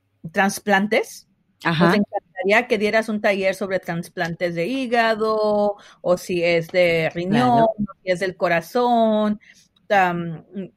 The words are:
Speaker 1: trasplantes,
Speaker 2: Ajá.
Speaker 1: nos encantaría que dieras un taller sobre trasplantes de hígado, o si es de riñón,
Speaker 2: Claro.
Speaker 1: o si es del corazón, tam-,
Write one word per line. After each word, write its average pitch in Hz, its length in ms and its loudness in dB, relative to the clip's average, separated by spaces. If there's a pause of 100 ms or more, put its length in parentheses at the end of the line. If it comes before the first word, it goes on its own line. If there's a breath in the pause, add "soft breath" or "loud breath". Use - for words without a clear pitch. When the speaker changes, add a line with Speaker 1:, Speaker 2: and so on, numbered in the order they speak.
(300)
Speaker 1:
trasplantes, 202 960 -2 (380)
Speaker 2:
Ajá. 170 220 2
Speaker 1:
nos 175 80 4
encantaría 202 720 -2
que 233 100 0
dieras 214 300 0
un 214 140 -4
taller 196 320 0
sobre 190 260 -4
trasplantes 170 760 -6
de 170 120 -2
hígado, 220 1120 0 (260 loud breath)
o 180 160 2
si 175 260 -4
es 170 240 2
de 165 460 2
riñón, 175 180 -4 (180)
Speaker 2:
Claro. 233 140 4 (120)
Speaker 1:
o - 180 -8 (100)
si 185 60 -4
es 180 100 0
del 185 160 -4
corazón, 214 1040 0 (480 soft breath)
tam-, 175 560 0 (320)